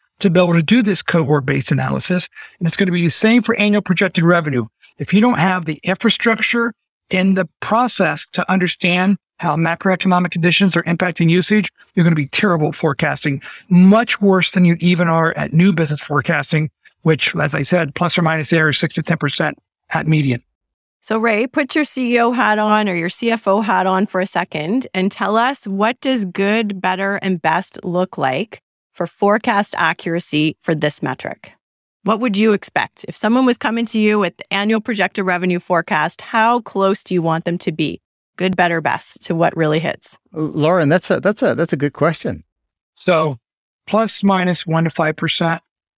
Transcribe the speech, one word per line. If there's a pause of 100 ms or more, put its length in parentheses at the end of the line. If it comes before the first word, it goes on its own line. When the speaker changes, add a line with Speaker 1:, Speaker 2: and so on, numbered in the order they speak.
(200)
Speaker 1:
to
be
able
to
do
this
cohort-based
analysis. (300)
And
it's
gonna
be
the
same
for
annual
projected
revenue. (320)
If
you
don't
have
the
infrastructure (360)
in
the (100)
process
to
understand (220)
how
macroeconomic
conditions
are
impacting
usage, (260)
you're
gonna
be
terrible
at
forecasting, (280)
much
worse
than
you
even
are
at
new
business
forecasting, (320)
which,
as
I
said,
plus
or
minus
there
is
six
to
ten
percent (320)
at
median. (600)
Speaker 2:
So
Ray,
put
your
C
E
O
hat
on
or
your
C
F
O
hat
on
for
a
second
and
tell
us,
what
does
good,
better,
and
best
look
like (320)
for
forecast
accuracy
for
this
metric? (500)
What
would
you
expect?
If
someone
was
coming
to
you
with
the
annual
projected
revenue
forecast,
how
close
do
you
want
them
to
be? (380)
Good,
better,
best
to
what
really
hits? (160)
Speaker 3:
L-,
Lauren,
that's
a,
that's
a,
that's
a
good
question. (500)
Speaker 1:
So (480)
plus
minus
one
to
five
percent (340)